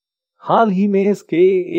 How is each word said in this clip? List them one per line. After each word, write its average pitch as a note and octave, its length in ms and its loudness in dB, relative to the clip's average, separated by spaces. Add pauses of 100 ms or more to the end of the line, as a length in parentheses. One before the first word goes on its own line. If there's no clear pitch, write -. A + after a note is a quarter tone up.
(360)
हाल A3 340 0
ही G3 180 0
में G3 220 0
इसके F#3 500 0 (180)